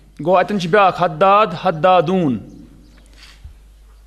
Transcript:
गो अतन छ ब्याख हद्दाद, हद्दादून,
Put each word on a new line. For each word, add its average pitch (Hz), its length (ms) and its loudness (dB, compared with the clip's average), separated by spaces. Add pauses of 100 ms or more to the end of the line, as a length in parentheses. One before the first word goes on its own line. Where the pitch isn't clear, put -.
(220)
गो 156 100 -2
अतन 185 280 0
छ 170 60 -6
ब्याख 180 360 2
हद्दाद, 185 600 0
हद्दादून, 175 800 0 (1700)